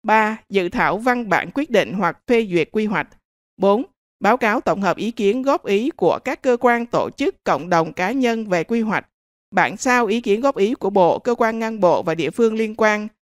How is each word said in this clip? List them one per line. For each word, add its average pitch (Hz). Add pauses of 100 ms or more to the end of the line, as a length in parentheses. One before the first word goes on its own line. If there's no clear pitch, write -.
Ba, 220 (120)
dự 185
thảo 170
văn 247
bản 170
quyết 285
định 170
hoặc 180 (100)
phê 233
duyệt 165
quy 220
hoạch. 190 (500)
Bốn, 202 (360)
báo 220
cáo 226
tổng 175
hợp 180
ý 214
kiến 214
góp 277
ý 214
của 160
các 277
cơ 247
quan, 240
tổ 127
chức, 285
cộng 165
đồng, 165
cá 185
nhân 233
về 175
quy 226
hoạch. 202 (440)
Bản 175
sao 247
ý 226
kiến 214
góp 277
ý 208
của 202
bộ, 185
cơ 240
quan 226
ngang 220
bộ 175
và 165
địa 156
phương 220
liên 220
quan. 214 (160)